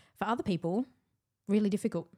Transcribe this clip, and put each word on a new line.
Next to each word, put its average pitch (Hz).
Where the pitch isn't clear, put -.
For 190
other 240
people, 185
really 208
difficult. 202